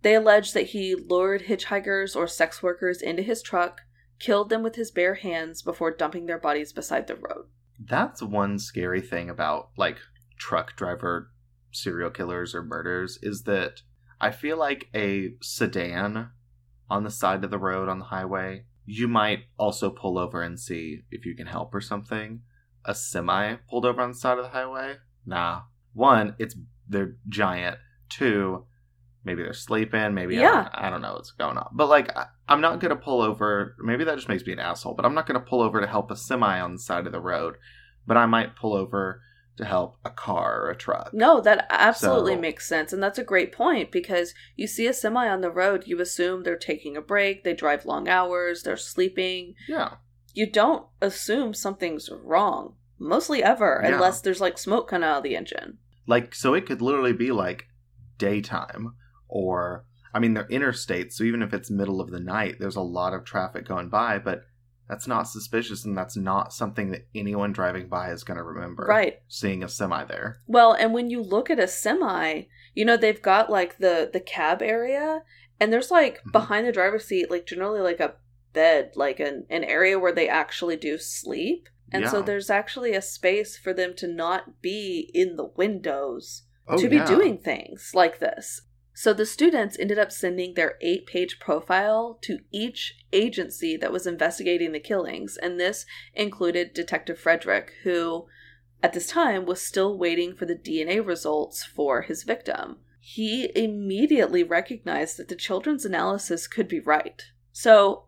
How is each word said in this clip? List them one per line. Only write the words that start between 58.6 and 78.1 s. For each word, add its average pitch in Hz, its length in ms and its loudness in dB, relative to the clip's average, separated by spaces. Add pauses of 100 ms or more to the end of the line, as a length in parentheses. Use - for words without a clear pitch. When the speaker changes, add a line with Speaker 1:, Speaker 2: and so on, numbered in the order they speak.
Speaker 2:
or, 90 560 -2 (280)
I 120 60 0
mean, 117 160 4
they're 104 140 -4
interstates, 120 640 -2
so 107 100 -6
even 117 200 2
if 101 120 -4
it's - 160 -6
middle 98 300 -2
of 85 100 -8
the 87 80 -10
night, 92 400 -4
there's 95 160 -6
a 101 60 -4
lot 90 340 -2
of 92 100 -8
traffic - 440 -6
going 90 200 -6
by, 107 300 0
but 95 240 -4 (460)
that's - 180 -10
not 120 220 0
suspicious, 110 560 -6
and 101 120 -4
that's 92 200 -6
not 95 360 0
something 104 380 -4
that - 240 -10
anyone 101 380 -2
driving 92 360 -2
by 90 220 -4
is 85 140 -10
gonna 85 180 -8
remember 85 440 -10
Speaker 1:
Right. 214 420 4
Speaker 2:
seeing 95 340 -4
a 87 60 -6
semi 85 360 -2
there. 50 440 -8
Speaker 1:
Well, 233 240 10
and 226 200 2
when 240 180 -2
you 240 120 -2
look 202 260 0
at 294 120 2
a 180 80 4
semi, 180 760 -2 (320)
you 214 100 0
know, 233 120 6
they've 214 260 2
got, 202 280 4
like, 185 280 0
the, 170 340 4
the 185 80 -2
cab 175 400 -2
area, 277 640 0 (380)
and 214 120 4
there's, 247 200 2
like, 302 260 6
Speaker 2:
Mm-hmm. - 140 -18
Speaker 1:
behind 214 340 2
the 233 60 2
driver's 202 340 0
seat, 185 240 -2
like, 175 160 -4
generally, 196 340 -4
like, 175 200 0
a 147 160 -2 (360)